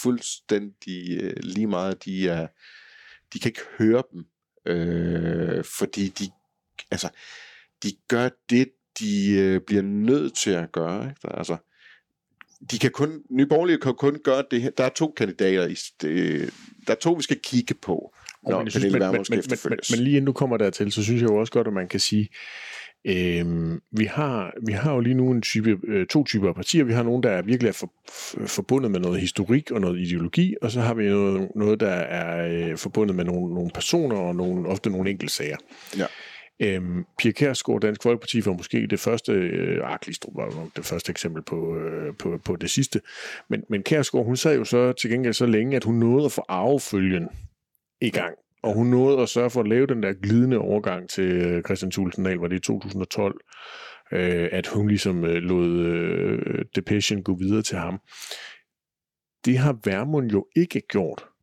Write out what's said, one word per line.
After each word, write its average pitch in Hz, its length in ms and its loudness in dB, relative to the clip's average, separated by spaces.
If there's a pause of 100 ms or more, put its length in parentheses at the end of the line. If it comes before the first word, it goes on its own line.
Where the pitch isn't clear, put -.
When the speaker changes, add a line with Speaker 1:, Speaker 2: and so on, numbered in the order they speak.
Speaker 1:
fuldstændig, 101 1200 -4
øh, 87 100 -4 (100)
lige 104 240 -4
meget, 95 380 -4
de 92 240 -2
er, 82 180 -2 (840)
de - 60 -8
kan 123 100 0
ikke - 120 -12 (160)
høre 117 260 4 (100)
dem, 85 120 -16 (480)
øh, 85 920 -2
fordi - 440 -4
de, 98 180 -8 (640)
altså, - 180 -4 (720)
de 104 80 -4 (160)
gør 123 220 2 (200)
det, 127 180 6 (320)
de, 101 400 2
øh, 95 280 4
bliver 104 140 4
nødt 107 540 2
til - 160 0
at 85 200 -2
gøre, 85 320 -4
ikke? 139 180 -10
Der, - 80 -10
altså, 85 280 -6 (1160)
de 113 80 -2
kan 127 120 4
kun, 151 300 -2 (100)
Nye 131 140 6
Borgerlige 160 340 4
kan 131 160 0
kun 143 280 2
gøre 135 280 2
det 120 100 2
her. 131 80 -2
Der - 140 0
er 127 60 2
to 156 280 -2
kandidater 95 500 2
i 82 80 -4
s-, - 160 -12 (100)
det, 78 480 0 (380)
der - 60 2
er - 40 0
to, 165 160 2
vi 156 100 -2
skal 139 200 -2
kigge 120 300 0
på, - 200 -4 (500)
Speaker 2:
Og - 80 -2
Speaker 1:
når 95 60 2
Speaker 2:
men 92 80 0
jeg 107 60 -6
synes, 113 120 2
Speaker 1:
Pernille 98 160 4
Speaker 2:
men, - 20 4
Speaker 1:
Vermund 95 160 2
Speaker 2:
men, 98 80 -2
Speaker 1:
skal 117 100 0
Speaker 2:
men, 95 120 0
men, 127 60 -2
Speaker 1:
efterfølges. - 380 -4
Speaker 2:
men 117 80 2
lige 131 160 4
inden 139 100 4
du 135 80 2
kommer 127 240 0
dertil, 101 340 0
så 107 120 0
synes 117 180 2
jeg 117 80 4
jo 104 60 4
også 110 180 0
godt, 113 140 2
at 107 60 -4
man 92 140 -2
kan 98 120 -4
sige, 107 300 2 (760)
øhm, 85 760 0 (100)
vi 107 140 2
har, 117 480 -4 (120)
vi 110 80 -2
har 135 200 0
jo 127 60 2
lige 120 140 2
nu 127 180 4
en 120 100 2
type, 107 460 2
øh, 98 200 0
to 147 160 4
typer 98 260 2
af 85 60 -2
partier. 143 280 2
Vi 117 100 2
har 117 100 2
nogen, 120 200 0
der 123 60 4
er 92 120 0
virkelig 117 280 2
er 92 40 -2
for-, - 200 -10 (180)
f-, - 360 -10
forbundet 107 440 0
med 92 80 0
noget 90 220 0
historik 104 500 0
og 113 100 0
noget 90 180 0
ideologi, 87 600 0
og 113 100 -2
så 120 100 0
har 117 120 2
vi 113 140 0
noget, 98 480 2
noget, 107 240 2
der 107 120 2
er, 85 800 -2
øh, 78 60 -6
forbundet 101 380 0
med 90 100 0
nogle, 87 280 -2
nogle 87 200 -2
personer 151 420 0
og 87 200 -2
nogle, 90 340 -2
ofte 98 200 0
nogle 95 200 0
enkeltsager. - 480 -6 (400)
Speaker 1:
Ja. 95 80 0 (540)
Speaker 2:
Øhm, 90 440 -2 (160)
Pia - 120 4
Kjærsgaard, 127 500 0
Dansk 107 220 0
Folkeparti, 117 420 2
var 101 80 2
måske 107 340 -2
det 101 120 0
første, - 320 0
øh, 87 600 0
ah, - 100 -6
Glistrup - 340 -12
var - 100 -4 (100)
nok 80 200 -10
det - 100 -8
første - 260 -6
eksempel 82 320 -6
på, 82 340 -4
øh, 80 400 -6
på, 85 280 -4
på 92 100 -2
det - 140 -6
sidste. 131 320 0 (480)
Men, 110 200 -2
men 101 140 -2
Kjærsgaard, 131 420 2
hun 120 120 0
sad 156 180 2
jo 120 80 2
så 123 300 4
til 120 160 -4
gengæld 120 240 0
så 123 120 2
længe, 117 300 4
at 120 80 0
hun 113 120 2
nåede 120 300 4
at 135 60 0
få - 160 -4
arvefølgen 95 800 2 (760)
i 120 80 2
gang. 87 260 -4 (280)
Og 107 100 0
hun 113 140 2
nåede 127 340 6
at 113 80 0
sørge 120 200 2
for 123 120 0
at 104 60 2
lave 123 200 4
den 117 160 0
der 98 100 0
glidende 113 440 4
overgang 98 520 -2
til, 95 220 -2
øh, 87 320 2
Kristian 95 280 -2
Thulesen 92 320 -2
Dahl, 92 140 0
var 85 100 -2
det 90 80 -2
i 90 40 0
to 104 200 -2
tusind 98 220 -6
og 92 80 -6
tolv, 101 260 -2 (760)
øh, 87 400 0
at 92 160 -4
hun 104 200 0
ligesom, 95 380 2
øh, 85 100 2
lod, 87 340 2 (100)
øh, 87 880 0 (100)
depechen 98 480 0
gå 95 120 0
videre 98 260 0
til 98 160 -4
ham. 87 220 -6 (1500)
Det 127 120 4
har 135 280 2
Vermund 120 460 0
jo 101 140 2 (100)
ikke 165 340 2
gjort 82 360 -2 (180)